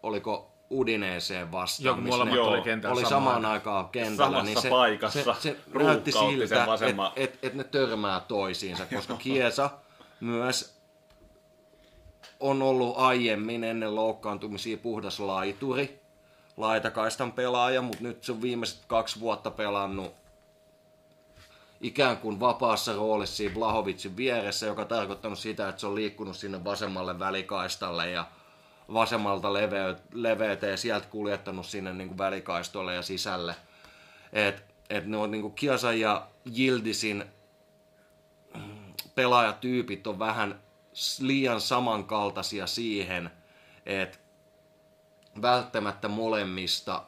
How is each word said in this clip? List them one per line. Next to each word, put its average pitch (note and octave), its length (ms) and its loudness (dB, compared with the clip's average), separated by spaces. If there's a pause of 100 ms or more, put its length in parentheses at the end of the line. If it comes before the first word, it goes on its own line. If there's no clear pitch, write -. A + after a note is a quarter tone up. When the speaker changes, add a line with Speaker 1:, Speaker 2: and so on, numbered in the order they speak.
Speaker 1:
oliko G#2 440 -4 (260)
Udineseen G2 800 0
vastaan, F2+ 320 -4
Speaker 2:
Joo, C3 100 4
kun A#2 100 -2
Speaker 1:
missä B2 120 2
Speaker 2:
molemmat B2 180 4
Speaker 1:
ne B2 60 6
Speaker 3:
Joo. A2+ 100 4
Speaker 2:
oli G2 120 2
kentällä A2 300 0
Speaker 1:
oli B2 120 2
Speaker 2:
samaan C3 300 4
Speaker 1:
samaan A2+ 180 2
Speaker 2:
aikaan. G#2 240 -2
Speaker 1:
aikaan F2+ 160 -2
kentällä, A2+ 240 -2 (140)
Speaker 3:
Samassa F#2+ 140 2
Speaker 1:
niin G#2 180 2
se, C3 80 0
Speaker 3:
paikassa A#2+ 640 4
Speaker 1:
se, - 60 -4
se D3 160 -2 (160)
Speaker 3:
ruukkautti C3+ 120 4
Speaker 1:
näytti D3+ 280 4
Speaker 3:
sen G#2+ 160 6 (200)
Speaker 1:
siltä, A#2+ 180 4
Speaker 3:
vasemman. G#2+ 500 2
Speaker 1:
et, C3 180 -2
et, - 100 -20
et C3 100 -2
ne C3+ 100 -6
törmää A2 560 2
toisiinsa, F#2+ 680 -4
koska B2+ 260 -6
Speaker 3:
Joo. A2+ 80 -6
Speaker 1:
Chiesa C3 500 2 (500)
myös A#2 600 -2 (1600)
on C#3 220 4
ollut B2+ 360 4
aiemmin A#2 680 4
ennen A2+ 300 -2
loukkaantumisia G#2+ 840 -2
puhdas G#2+ 440 -6
laituri, G2+ 800 -2 (560)
laitakaistan A2 760 0
pelaaja, B2+ 500 2
mut B2 180 -6
nyt A#2 240 -8
se B2+ 80 -4
on A2 100 -4
viimeiset A#2+ 440 -4
kaksi A2 340 0
vuotta G#2+ 300 -2
pelannut G2+ 640 -2 (1700)
ikään B2 360 2
kuin G#2 240 -4
vapaassa A#2 520 2
roolissa G#2 440 0
siinä G2+ 180 -2
Vlahovicin G2+ 640 0
vieressä, A2+ 500 -2
joka G#2+ 160 -4
on G2+ 60 -6
tarkoittanut G2+ 500 -4
sitä, G#2+ 300 -4
että F#2+ 120 -10
se A2 60 -8
on G2+ 80 -4
liikkunut G2+ 420 -6
sinne G2 280 -8
vasemmalle F#2+ 540 -4
välikaistalle F#2 920 -4
ja E2+ 160 -4 (680)
vasemmalta G#2 600 2
leveö-, G2 440 0 (160)
leveätä A2 540 0
ja G2 100 0
sieltä G#2 320 -2
kuljettanut G2 580 -6
sinne F#2+ 260 -6
niinku F#2 260 -8
välikaistolle F#2 760 -4
ja F2+ 80 -4
sisälle. F2+ 540 -4 (760)
Et, G2+ 320 2 (260)
et F#2+ 160 -2
ne G#2+ 100 -2
on G#2+ 140 0
niinku G#2+ 280 -6
Chiesa B2 340 2
ja A2 340 2 (320)
Yildizin A2 680 2 (1900)
pelaajatyypit A#2+ 920 2
on G#2 120 -6
vähän G#2+ 420 -2 (320)
s-, - 280 -6
liian C3 400 2
samankaltaisia G#2 1040 0
siihen, F#2 640 -4 (560)
et F#2+ 340 -4 (1200)
välttämättä A#2 640 0
molemmista G2+ 1000 -2